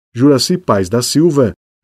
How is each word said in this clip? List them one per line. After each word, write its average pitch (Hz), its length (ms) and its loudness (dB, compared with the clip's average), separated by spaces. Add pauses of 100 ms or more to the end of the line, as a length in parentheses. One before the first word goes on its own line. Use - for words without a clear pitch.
(140)
Juraci 139 440 0
Paes 98 320 -2
da 117 120 -2
Silva 139 520 0 (300)